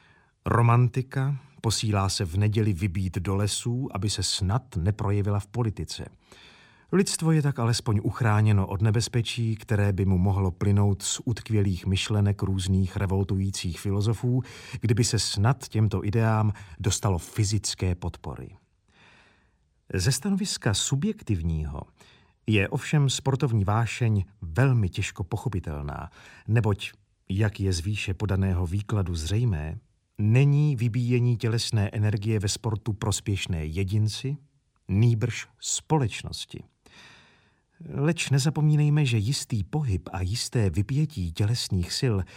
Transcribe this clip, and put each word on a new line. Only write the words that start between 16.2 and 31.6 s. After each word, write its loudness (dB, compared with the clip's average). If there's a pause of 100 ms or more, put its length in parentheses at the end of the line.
dostalo 0
fyzické -2
podpory. -10 (1400)
Ze 2
stanoviska -2
subjektivního -2 (680)
je 4
ovšem 0
sportovní 0
vášeň 0 (180)
velmi 2
těžko -6
pochopitelná, -6 (380)
neboť, 0 (380)
jak 0
je 0
z -2
výše -4
podaného 0
výkladu -2
zřejmé, -2 (380)
není 4
vybíjení 2
tělesné 0